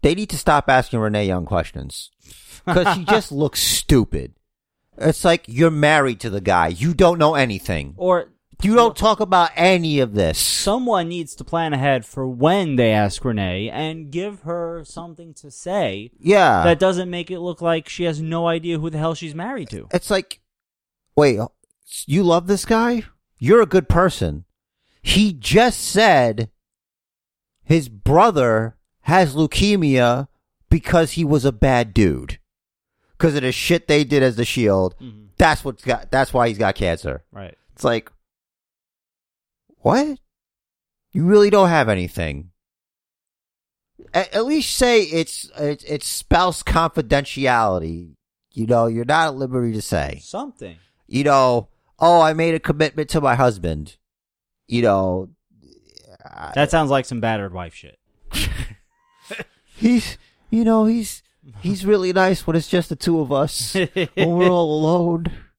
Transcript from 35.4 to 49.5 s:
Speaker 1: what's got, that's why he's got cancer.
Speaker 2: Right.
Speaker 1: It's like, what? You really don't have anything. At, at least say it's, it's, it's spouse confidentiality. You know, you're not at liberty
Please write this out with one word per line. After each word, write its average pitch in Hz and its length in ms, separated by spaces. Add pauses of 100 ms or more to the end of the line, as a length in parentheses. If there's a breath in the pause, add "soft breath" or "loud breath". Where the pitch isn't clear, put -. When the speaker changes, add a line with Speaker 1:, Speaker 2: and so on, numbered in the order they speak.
Speaker 1:
what's 131 200
got, 120 260
that's 131 220
why 120 160
he's 110 100
got 98 160
cancer. 82 480 (100)
Speaker 2:
Right. 92 240 (180)
Speaker 1:
It's - 100
like, 117 260 (1700)
what? 277 400 (920)
You 147 120
really 208 260
don't 196 180
have 151 200
anything. 87 600 (1600)
At, 185 200
at 220 120
least 294 300
say 240 260
it's, 160 560
it's, 147 260
it's 147 220
spouse - 560
confidentiality. 117 1500 (380)
You 110 140
know, 117 200
you're 117 180
not 160 240
at 139 80
liberty 127 380